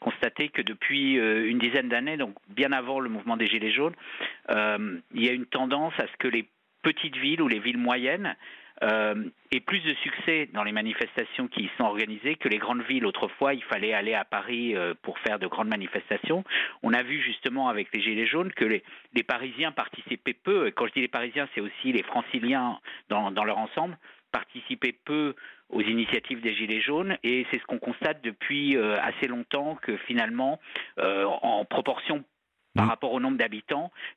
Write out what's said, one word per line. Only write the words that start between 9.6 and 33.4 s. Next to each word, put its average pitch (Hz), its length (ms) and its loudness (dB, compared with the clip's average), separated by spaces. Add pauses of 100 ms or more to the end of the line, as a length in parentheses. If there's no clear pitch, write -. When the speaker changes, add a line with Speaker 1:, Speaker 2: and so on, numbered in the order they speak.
Speaker 1:
plus 196 200 0
de 160 120 0 (100)
succès 151 520 0
dans 104 100 0
les 104 80 -2
manifestations 110 720 -2
qui - 180 -4
y 92 120 -6
sont 123 80 2
organisées 107 520 0
que - 120 0
les 107 80 2
grandes 110 280 -2
villes. 131 200 2
Autrefois, 117 480 2
il 127 120 -2
fallait 107 280 0
aller 107 220 0
à 101 100 0
Paris, 117 500 -2
euh, 87 280 0
pour - 160 -6
faire 107 200 0
de 92 80 -2
grandes - 220 -2
manifestations. - 720 -2 (400)
On 113 120 2
a 123 80 4
vu 135 180 -2
justement 127 480 0
avec 107 260 -2
les 107 60 0
Gilets 110 260 2
jaunes 175 240 0
que - 140 2
les, 110 180 2 (300)
les 117 100 2
Parisiens 131 500 -2
participaient - 600 -4
peu. 180 360 2
Et - 40 -2
quand 120 140 0
je 104 80 -4
dis 135 80 0
les 123 60 0
Parisiens, 127 460 -2
c'est 113 60 -2
aussi 113 320 -2
les 104 100 4
Franciliens 123 760 0 (320)
dans, 104 200 2
dans 104 140 0
leur 107 140 0
ensemble, 160 400 -2 (340)
participaient 123 720 -4
peu 147 300 0 (340)
aux 110 140 0
initiatives 113 580 0
des 113 140 0
Gilets 110 260 0
jaunes. 165 420 0
Et 123 280 2
c'est 123 100 0
ce - 60 -18
qu'on 120 120 -4
constate 151 460 -2
depuis, 139 500 0
euh, 107 280 4
assez - 240 -2
longtemps, 139 560 -2
que 107 160 -2
finalement, 120 600 0 (400)
euh, - 280 2
en 113 400 2
proportion - 580 -2 (500)
par 110 120 6
Speaker 2:
Mm. - 20 4
Speaker 1:
rapport 120 240 0
au 127 80 2
nombre 131 160 2
d'habitants, 117 560 -2 (240)